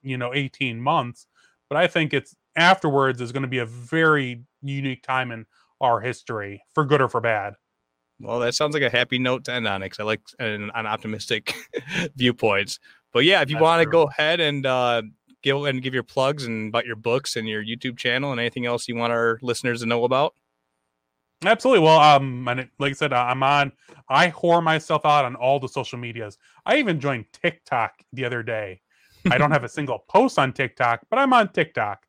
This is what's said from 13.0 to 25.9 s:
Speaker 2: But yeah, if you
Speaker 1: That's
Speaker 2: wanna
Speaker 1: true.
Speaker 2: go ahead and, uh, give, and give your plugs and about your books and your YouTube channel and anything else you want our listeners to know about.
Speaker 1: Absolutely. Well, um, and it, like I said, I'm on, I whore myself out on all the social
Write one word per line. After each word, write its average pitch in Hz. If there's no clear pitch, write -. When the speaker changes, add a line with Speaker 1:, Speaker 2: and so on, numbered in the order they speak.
Speaker 2:
But 123
yeah, 180
if 139
you 151
Speaker 1:
That's 156
Speaker 2:
wanna 165
Speaker 1:
true. 151
Speaker 2:
go 165
ahead 151
and, 143
uh, 123
give, 139
and 131
give 127
your 120
plugs 139
and 110
about 117
your 117
books 117
and 110
your 107
YouTube 117
channel 131
and 120
anything 120
else 120
you 117
want 117
our 117
listeners 120
to 117
know 117
about. 131
Speaker 1:
Absolutely. 220
Well, 160
um, 135
and 123
it, 123
like 143
I 139
said, 143
I'm 123
on, 143
I 160
whore 170
myself 160
out 147
on 123
all 127
the 127
social 127